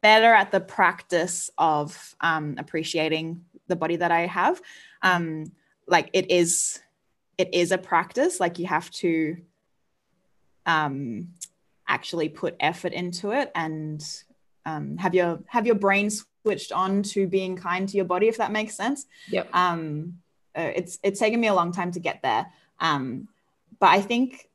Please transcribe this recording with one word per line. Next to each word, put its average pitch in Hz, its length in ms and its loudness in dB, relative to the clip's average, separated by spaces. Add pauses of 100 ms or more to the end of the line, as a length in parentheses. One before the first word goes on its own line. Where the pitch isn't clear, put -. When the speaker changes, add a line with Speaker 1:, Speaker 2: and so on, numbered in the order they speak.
Speaker 1:
better 220 300 8
at 196 180 6
the 190 100 2
practice 180 960 0
of, 151 640 0
um, 156 340 -2
appreciating 160 880 -4 (220)
the 180 100 -2
body 170 200 -2
that 170 140 0
I 170 100 4
have. 180 420 0 (400)
Um, 165 500 0 (340)
like, 170 280 2
it 185 160 2
is, 175 500 2 (560)
it 180 160 0
is 175 180 2
a 185 60 2
practice. 180 640 0
Like, 175 180 0
you 175 80 -4
have 165 260 -2
to, 160 440 0 (1300)
um, 147 680 -2 (520)
actually 160 440 -2
put - 300 -6
effort 170 340 -2
into 180 380 -6
it 269 220 -2
and, 156 480 -6 (640)
um, 151 320 -8
have 175 180 -2
your, 170 340 2
have 233 180 0
your 233 80 4
brain 202 340 2
switched - 640 -6
on 190 300 0
to 196 240 -2
being 185 300 -2
kind 180 300 -4
to 196 100 -4
your 190 100 0
body, 180 220 2
if 226 100 -2
that 214 140 0
makes 214 220 -4
sense. 254 300 -4 (240)
Speaker 2:
Yep. - 260 -4
Speaker 1:
Um, 170 600 0 (420)
uh, 165 180 -2
it's, - 280 -6
it's 196 180 0
taken 233 200 2
me 226 80 2
a 202 60 2
long 175 180 2
time 180 200 -4
to 175 80 -8
get - 220 -6
there. 120 240 0 (320)
Um, 135 500 -2 (500)
but 185 120 6
I 190 100 6
think 233 540 -2